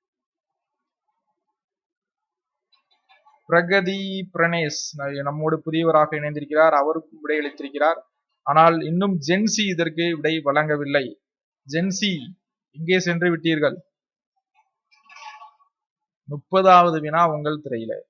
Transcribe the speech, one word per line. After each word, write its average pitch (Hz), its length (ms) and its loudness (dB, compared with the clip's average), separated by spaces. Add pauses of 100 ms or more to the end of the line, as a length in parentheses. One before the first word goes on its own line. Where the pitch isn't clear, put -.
(3500)
பிரகதி 190 840 0
பிரணேஷ் 165 480 -2 (400)
நம்மோடு 151 440 -4
புதியவராக 156 500 2
இணைந்திருக்கிறார், 147 560 0
அவருக்கும் 151 560 -2
விடையளித்திருக்கிறார். 147 720 -2 (420)
ஆனால் 160 400 4
இன்னும் 180 460 0
ஜென்சி 208 380 0
இதற்கு 170 500 -2
விடை 156 300 -2
வழங்கவில்லை. 143 760 -2 (520)
ஜென்சி 190 400 -2 (600)
எங்கே 165 280 -2
சென்று 170 380 0
விட்டீர்கள்? 151 380 0 (2500)
முப்பதாவது 175 680 4
வினா 156 280 2
உங்கள் 151 360 -4
திரையில. 113 300 -6 (160)